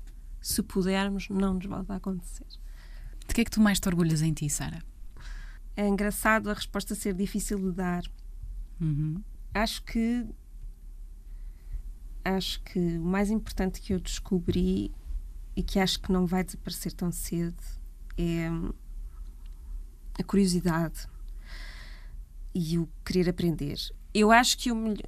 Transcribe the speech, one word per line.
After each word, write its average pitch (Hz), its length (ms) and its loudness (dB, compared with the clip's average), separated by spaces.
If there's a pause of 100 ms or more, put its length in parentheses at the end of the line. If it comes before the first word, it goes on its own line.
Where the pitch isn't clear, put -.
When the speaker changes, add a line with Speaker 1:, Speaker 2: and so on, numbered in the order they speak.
(420)
Speaker 1:
se - 200 2
pudermos, 196 680 2
não 196 260 4
nos 185 100 0
volta 196 300 -4
a - 20 -2
acontecer. 180 500 -6 (840)
Speaker 2:
De - 40 -6
que - 80 4
é 233 40 4
que - 60 -2
tu 214 100 4
mais 208 200 8
te - 80 2
orgulhas 165 340 6
em 160 120 6
ti, 147 160 0
Sara? 160 320 -2 (960)
Speaker 1:
É 202 120 4
engraçado 208 640 4
a - 20 2
resposta - 440 -4
ser 196 180 0
difícil 196 460 0
de 190 120 2
dar. 180 300 0 (800)
Speaker 2:
Uhum. 156 420 2 (320)
Speaker 1:
Acho 220 300 0
que, 233 420 0 (2000)
acho 185 380 0
que - 160 -4 (200)
o 165 60 -2
mais 196 260 4
importante 202 500 0
que - 140 -4
eu 180 60 2
descobri 185 920 2 (640)
e - 80 0
que - 160 2
acho 190 220 4
que - 100 0
não 185 160 6
vai 185 160 2
desaparecer - 500 -6
tão 175 200 -2
cedo 170 500 -2 (560)
é 165 300 2 (1700)
a 185 60 -2
curiosidade 175 840 2 (1500)
e 170 240 2
o 160 100 0 (160)
querer 180 240 4
aprender. 170 500 0 (340)
Eu 214 180 8
acho 233 280 8
que 254 120 0
o 233 60 2
mel-, 220 200 0 (120)